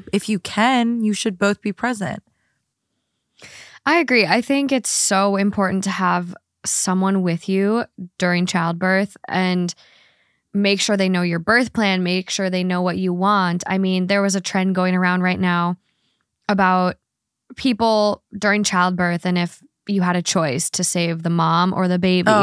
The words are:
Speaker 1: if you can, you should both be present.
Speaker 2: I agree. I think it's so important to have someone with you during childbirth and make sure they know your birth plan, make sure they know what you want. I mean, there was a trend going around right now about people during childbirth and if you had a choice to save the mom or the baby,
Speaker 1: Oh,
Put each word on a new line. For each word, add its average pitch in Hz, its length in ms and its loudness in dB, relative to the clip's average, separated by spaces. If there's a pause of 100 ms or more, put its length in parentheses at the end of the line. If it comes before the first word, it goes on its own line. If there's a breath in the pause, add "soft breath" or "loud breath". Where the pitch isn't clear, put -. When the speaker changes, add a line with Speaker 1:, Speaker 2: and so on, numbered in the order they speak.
(120)
Speaker 1:
if - 160 -2
you 214 100 0
can, 233 640 0
you 214 100 2
should 196 240 -4
both 202 240 0
be 208 120 -4
present. 208 500 -6 (1600 loud breath)
Speaker 2:
I 302 120 2
agree. 247 300 4
I 196 140 2
think 277 300 0
it's 262 200 0
so 196 460 2
important 196 480 0
to 196 60 -2
have 180 440 -2 (300)
someone 190 580 0
with 170 260 -2
you 202 360 0 (340)
during 175 280 0
childbirth 185 720 -2 (100)
and 180 480 -2 (800 soft breath)
make 202 260 2
sure 208 160 0
they 190 120 0
know 185 140 0
your 170 180 -2
birth 233 320 0
plan, 196 320 0
make 180 260 -2
sure 190 200 -2
they 185 120 -2
know 180 200 0
what 180 160 -2
you 185 140 -2
want. 180 540 0
I 190 120 -2
mean, 185 280 0
there 202 160 0
was 196 140 0
a 190 40 -2
trend 185 340 -2
going 185 200 0
around 185 280 0
right 180 180 0
now 175 360 0 (720)
about 185 480 2 (600)
people 214 680 0 (160)
during 208 240 0
childbirth 180 640 0
and 180 100 0
if 175 240 -4 (280)
you 196 140 0
had 180 120 2
a 180 80 0
choice 147 480 -2
to 180 140 -4
save 170 400 -2
the 170 60 -2
mom 170 440 2
or 185 140 0
the 180 100 2
baby, 180 300 2
Speaker 1:
Oh, 220 40 6 (100)